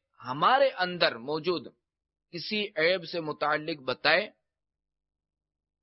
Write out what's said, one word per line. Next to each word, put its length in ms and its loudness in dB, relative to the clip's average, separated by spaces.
ہمارے 480 4
اندر 400 0
موجود 480 -4
کسی 280 -6
عیب 280 2
سے 160 -8
متعلق 600 -4
بتائے 480 2